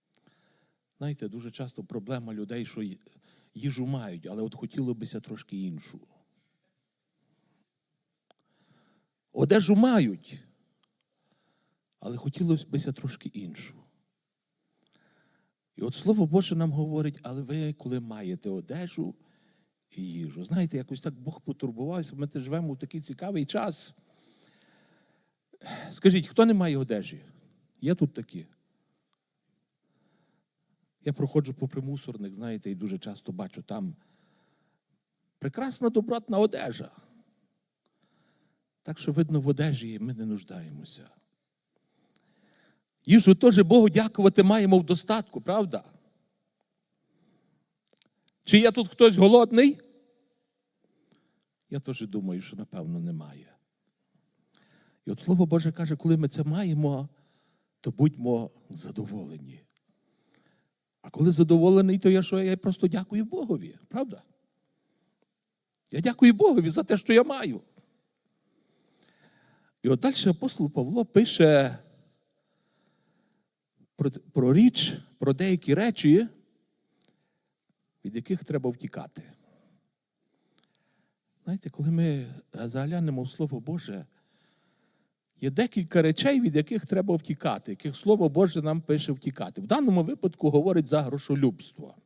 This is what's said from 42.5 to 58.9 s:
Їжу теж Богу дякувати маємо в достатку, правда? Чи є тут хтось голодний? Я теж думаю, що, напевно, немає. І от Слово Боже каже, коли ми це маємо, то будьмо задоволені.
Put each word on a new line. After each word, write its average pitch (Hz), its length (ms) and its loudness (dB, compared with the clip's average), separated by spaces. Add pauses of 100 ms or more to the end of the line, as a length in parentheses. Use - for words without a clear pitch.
Їжу 190 300 8
теж 220 240 6
Богу 208 300 8
дякувати 202 540 4
маємо 190 360 4
в 165 80 2
достатку, 175 540 -2
правда? 175 440 -4 (2500)
Чи 208 140 6
є 226 140 6
тут 220 160 -2
хтось 226 280 6
голодний? 240 640 8 (1900)
Я 143 100 -10
теж 131 200 -10
думаю, 95 420 -6
що, - 140 -18
напевно, 85 440 -10
немає. 76 540 -12 (1500)
І - 60 -8
от - 100 -8
Слово 180 260 2
Боже 160 260 0
каже, 156 240 -6
коли 165 200 2
ми 151 120 0
це 151 160 -4
маємо, 151 640 -2 (720)
то 113 120 -6
будьмо 120 580 0 (200)
задоволені. 80 920 -14 (1400)